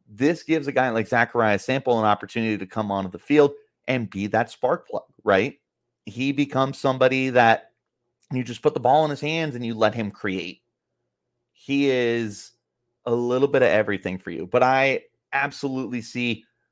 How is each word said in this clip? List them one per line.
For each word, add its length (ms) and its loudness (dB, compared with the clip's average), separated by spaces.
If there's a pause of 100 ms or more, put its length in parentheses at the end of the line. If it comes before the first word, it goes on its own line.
This 360 -2
gives 240 -2
a 40 -4
guy 180 0
like 180 -2
Zachariah 520 2
Sample 400 0
an 60 0
opportunity 520 -2
to 100 -12
come 240 -6
onto 180 -4
the 100 -14
field 320 4 (360)
and 220 -2
be 180 -6
that 240 -2
spark 360 -4
plug, 160 -8 (200)
right? 360 2 (460)
He 260 -4
becomes 460 -2
somebody 540 2
that 400 4 (600)
you 120 -2
just 180 -12
put 120 2
the 60 -6
ball 260 4
in 40 -2
his 120 -8
hands 340 -4
and 100 -8
you 80 -6
let 220 0
him 160 -6
create. 500 -8 (920)
He 360 0
is 600 -2 (540)
a 100 0
little 320 2
bit 160 2
of 60 6
everything 480 0
for 140 -14
you, 140 -8
but 160 0
I 420 2 (280)
absolutely 680 -6
see 420 -4 (280)